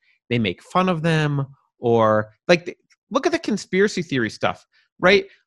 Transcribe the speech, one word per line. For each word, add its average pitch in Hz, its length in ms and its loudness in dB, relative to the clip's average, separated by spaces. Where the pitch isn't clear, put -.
they 120 120 0
make 95 200 -4
fun 185 280 -2
of 165 140 -4
them 151 440 0
or, 110 540 2
like, 170 160 2
th-, - 120 -12
look 269 140 -2
at 330 60 2
the 339 60 -2
conspiracy 196 640 -2
theory 123 260 -4
stuff, - 380 -4
right? 190 280 4